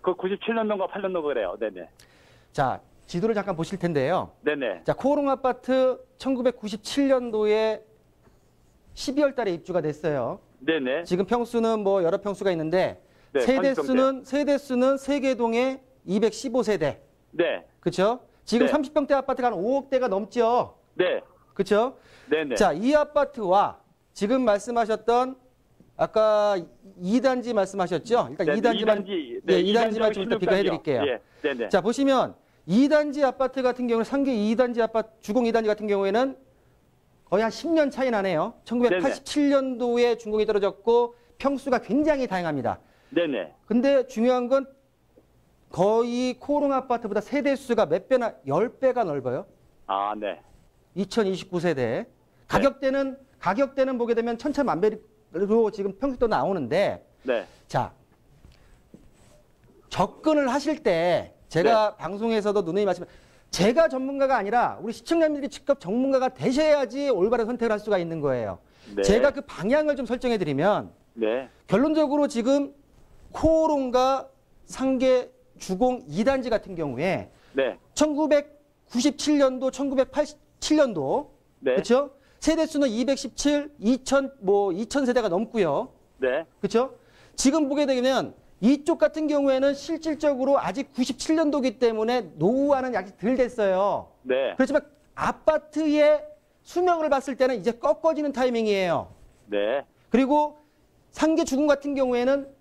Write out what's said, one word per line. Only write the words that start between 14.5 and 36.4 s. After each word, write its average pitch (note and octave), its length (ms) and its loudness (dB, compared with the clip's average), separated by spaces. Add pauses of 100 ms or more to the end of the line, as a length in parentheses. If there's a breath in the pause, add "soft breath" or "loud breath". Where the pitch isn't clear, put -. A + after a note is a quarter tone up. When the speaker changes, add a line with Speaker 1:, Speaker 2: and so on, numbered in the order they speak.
Speaker 2:
수는 C4 400 0
세계동에 C4 840 -2 (240)
이백십오 A3 580 0
세대. D#3+ 380 -2 (300)
Speaker 1:
네. D3 340 -2 (160)
Speaker 2:
그쵸? G3+ 400 0 (240 soft breath)
지금 A#3+ 220 4
Speaker 1:
네. - 40 2
Speaker 2:
삼십 C#4+ 220 0
평대 D4 200 2
아파트가 C4 340 0
한 A#3 60 0
오억 B3 360 -2
대가 B3+ 180 0
넘죠. A3 680 0 (160)
Speaker 1:
네. D#3+ 260 0 (340)
Speaker 2:
그쵸? G#3 440 0 (320 loud breath)
Speaker 1:
네네. D3+ 260 0
Speaker 2:
자, G3 160 4
이 A3+ 240 0
아파트와 A3+ 840 0 (340)
지금 B3+ 300 0
말씀하셨던 A#3 1000 0 (560)
아까 G#3 600 2 (400)
이 F#3+ 240 0
단지 B3 320 0
말씀하셨죠? F#3+ 760 0
일단 E3 160 -2
Speaker 1:
네, D3+ 100 2
Speaker 2:
이 A3+ 40 -2
단지만, A3 360 2
Speaker 1:
이 - 20 -6
단지, D#3+ 440 -6
Speaker 2:
네, F#3 100 2
Speaker 1:
네, F3+ 60 4
Speaker 2:
이 F3+ 100 0
Speaker 1:
이 G#3 40 2
Speaker 2:
단지만 A3+ 340 2
Speaker 1:
단지하고 G#3+ 60 0
Speaker 2:
좀 G3 100 -4
이따 A3+ 120 -2
Speaker 1:
십육 G#3+ 40 -4
Speaker 2:
비교해드릴게요. F#3 580 0
Speaker 1:
단지요. B2 160 0
예, - 400 -6
네네. A#2 160 -4
Speaker 2:
자, F#3 120 2
보시면 A#3 540 0 (300 soft breath)
이 B3 240 4
단지 D4 340 2
아파트 C4 380 -2
같은 B3 240 -2
경우는 A3+ 180 0
상계 C4+ 300 -2
이 G#3+ 220 0
단지 A#3+ 260 0
아파트, - 280 -2 (100)
주공 A#3 260 -2
이 A3+ 60 0
단지 A3+ 160 0
같은 G#3 180 -2
경우에는 G3+ 500 0 (880 soft breath)